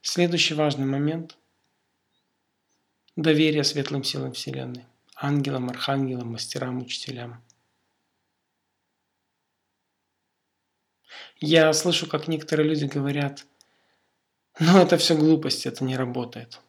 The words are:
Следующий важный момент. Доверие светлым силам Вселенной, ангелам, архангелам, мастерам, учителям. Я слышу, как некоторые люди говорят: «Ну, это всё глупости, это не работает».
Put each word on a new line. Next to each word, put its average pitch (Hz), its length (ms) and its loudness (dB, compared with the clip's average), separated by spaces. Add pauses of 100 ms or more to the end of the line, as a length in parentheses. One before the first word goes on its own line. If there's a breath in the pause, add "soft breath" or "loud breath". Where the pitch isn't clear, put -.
Следующий 170 540 0
важный 143 320 0
момент. 151 500 -4 (1800)
Доверие 151 480 2
светлым 139 400 -4
силам 131 280 -6
Вселенной, 127 540 -10 (280)
ангелам, 139 540 -2
архангелам, 127 640 -4
мастерам, 127 480 -8
учителям. 120 640 -12 (4000 loud breath)
Я 156 340 6
слышу, 160 340 0
как 151 200 -4
некоторые 156 400 0
люди 151 180 0
говорят: 143 580 -4 (1120)
«Ну, 175 200 8
это 175 180 6
всё 165 220 2
глупости, 151 500 2
это 127 160 -6
не 131 120 -2
работает». 123 720 -8